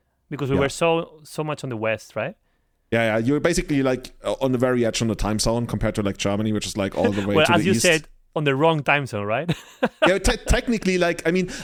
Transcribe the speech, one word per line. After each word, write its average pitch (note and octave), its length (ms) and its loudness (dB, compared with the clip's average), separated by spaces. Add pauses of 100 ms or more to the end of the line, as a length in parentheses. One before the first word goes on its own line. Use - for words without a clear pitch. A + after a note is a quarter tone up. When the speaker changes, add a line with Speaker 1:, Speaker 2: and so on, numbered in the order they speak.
(320)
Speaker 1:
Because C#3 180 -4
we C3+ 60 2
Speaker 2:
Yeah. - 60 4
Speaker 1:
were C#3 80 2
so, E3 540 0
so D#3 200 -8
much D3+ 200 -6
on C#3+ 60 -6
the A#2 80 -6
west, A2 380 -4
right? A#2+ 200 -4 (540)
Speaker 2:
Yeah, A#2 140 2
yeah. A2 160 2
You're C#3 220 2
basically, D3+ 420 0
like, B2+ 300 -2 (100)
uh, G#2 180 -2
on C3 120 2
the B2+ 40 2
very B2 260 2
edge A2 200 -2
on A2+ 40 0
the A2 60 0
time G2+ 240 -2
zone A#2 300 0
compared G#2+ 260 -2
to, A2 80 -2
like, G2 160 -2
Germany, G#2 340 -2
which G#2 140 -2
is, - 100 -8
like, F#2+ 220 -4
all F#2+ 140 2
the G2 160 -2
way G2+ 80 0
Speaker 1:
<laughs> - 0 -
Well, D3+ 100 4
Speaker 2:
to E3 80 2
Speaker 1:
as F3 60 4
Speaker 2:
the D#3 80 2
Speaker 1:
you F#3+ 60 4
Speaker 2:
east. - 100 2
Speaker 1:
said, D#3+ 240 2 (280)
on D#3 100 -2
the C#3 100 2
wrong D#3 260 2
time C#3+ 240 2
zone, G#2 220 -6
right? C#3+ 300 -2
<laughs> - 60 -20 (440)
Speaker 2:
Yeah, C4+ 100 4
te-, A3+ 180 0 (120)
technically, A3 500 0
like, E3+ 280 0
I E3 60 0
mean, F3+ 180 0 (140)